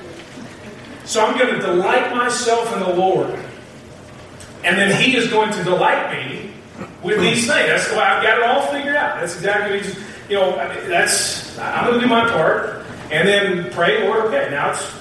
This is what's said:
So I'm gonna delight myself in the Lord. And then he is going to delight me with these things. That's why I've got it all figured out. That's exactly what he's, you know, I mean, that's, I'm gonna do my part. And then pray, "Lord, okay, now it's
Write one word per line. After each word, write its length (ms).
So 200
I'm 140
gonna 220
delight 540
myself 580
in 80
the 140
Lord. 440
And 140
then 220
he 140
is 140
going 240
to 100
delight 480
me 400
with 180
these 260
things. 220
That's 240
why 240
I've 60
got 160
it 60
all 180
figured 240
out. 240
That's 140
exactly 420
what 80
he's, 140
you 60
know, 220
I 160
mean, 140
that's, 680
I'm 320
gonna 100
do 60
my 240
part. 520
And 160
then 440
pray, 360
"Lord, 180
okay, 240
now 200
it's 120